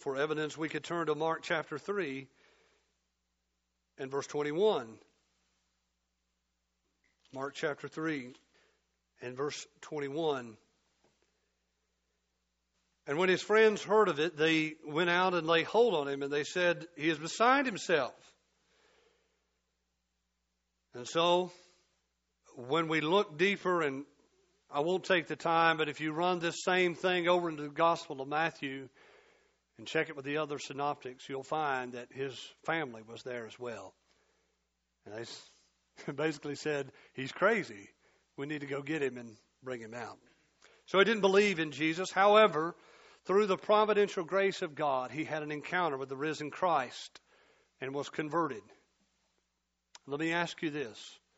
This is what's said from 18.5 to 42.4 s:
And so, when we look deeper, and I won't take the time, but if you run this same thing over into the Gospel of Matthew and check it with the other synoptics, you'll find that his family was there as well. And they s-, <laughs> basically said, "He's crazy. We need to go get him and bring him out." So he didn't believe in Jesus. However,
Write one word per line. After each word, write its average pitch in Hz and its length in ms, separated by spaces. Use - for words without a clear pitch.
And 123 120
so, 175 460
when 147 320
we 160 120
look 160 380
deeper, 185 420
and 143 240
I 143 120
won't 175 240
take 175 240
the 156 80
time, 165 400
but 156 120
if 147 120
you 156 120
run 175 280
this 165 240
same 180 320
thing 180 320
over 175 200
into 151 140
the 147 60
Gospel 160 520
of 135 60
Matthew 143 600
and 107 80
check 156 240
it 151 60
with 135 100
the 143 120
other 147 200
synoptics, 139 680
you'll 135 140
find 135 500
that 120 200
his 131 240
family 139 360
was 117 200
there 123 240
as 107 120
well. 113 360
And 104 80
they 117 80
s-, - 280
<laughs> 147 80
basically 147 420
said, 139 360
"He's 131 180
crazy. 156 560
We 139 100
need 151 140
to 143 60
go 139 160
get 147 200
him 127 140
and 117 220
bring 127 180
him 113 140
out." 110 240
So 180 120
he 196 60
didn't 214 180
believe 196 380
in 156 100
Jesus. 160 400
However, 190 680